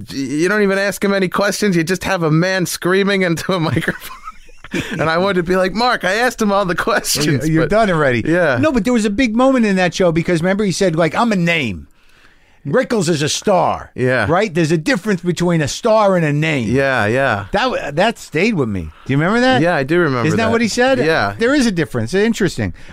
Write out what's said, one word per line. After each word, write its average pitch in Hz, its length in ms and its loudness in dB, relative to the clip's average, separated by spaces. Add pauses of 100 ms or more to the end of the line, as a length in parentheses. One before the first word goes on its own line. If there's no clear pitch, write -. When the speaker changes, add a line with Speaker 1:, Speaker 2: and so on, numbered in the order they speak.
(120)
Speaker 1:
you 139 340 -2
don't 208 160 0
even 190 140 2
ask 196 260 -2
him 196 120 0
any 190 140 0
questions. 202 460 0
You 170 100 2
just 180 200 -4
have 185 180 -2
a 156 80 0
man 180 360 2
screaming 190 560 0
into 170 320 -2
a 180 60 -2
<laughs> - 0 -
microphone." - 560 -4 (760)
And 170 160 -6
I 160 100 0
wanted 190 180 0
to 185 80 2
be 180 120 0
like, 185 160 0
"Mark, 226 320 -2
I 185 100 0
asked 233 280 -2
him 202 100 2
all 202 120 2
the 175 120 -2
questions, 147 720 -2
Speaker 2:
You, 160 60 0
you're 160 100 2
Speaker 1:
but" - 60 -2
Speaker 2:
done 214 200 2
already. 135 360 2
Speaker 1:
Yeah. 156 340 2
Speaker 2:
No, 311 120 2
but 226 120 0
there 254 80 0
was 220 120 2
a 220 60 0
big 220 260 0
moment 254 300 4
in 196 100 2
that 180 180 0
show 175 180 2
because 170 300 0
remember 196 220 0
he 190 80 0
said, 175 240 0
like, 165 180 0
"I'm 226 180 0
a 196 40 0
name. 151 520 -2 (800)
Rickles 208 420 0
is 156 140 0
a 147 60 0
star." 135 640 0
Speaker 1:
Yeah. 123 340 0
Speaker 2:
Right? 185 240 0
There's 160 200 0
a 170 60 2
difference 208 440 -2
between 170 400 0
a 131 60 -2
star 214 480 2
and 165 80 2
a 147 80 0
name. 147 360 0
Speaker 1:
Yeah, 131 380 2
yeah. 113 460 0
Speaker 2:
That 208 120 0
w-, 214 280 -4
that 196 260 0
stayed 208 360 -2
with 135 140 0
me. 87 220 -6 (140)
Do 131 80 -4
you 135 60 2
remember 196 220 2
that? 254 220 2
Speaker 1:
Yeah, 170 140 2
I 139 80 0
do 170 160 2
remember 135 260 2
Speaker 2:
Isn't 160 120 2
that 226 80 0
Speaker 1:
that. 220 60 0
Speaker 2:
what 226 80 0
he 233 80 0
said? 247 300 2
Speaker 1:
Yeah. 139 400 0
Speaker 2:
There 247 160 2
is 269 120 2
a 226 60 2
difference. 135 400 -4
Interesting. 190 640 0 (180)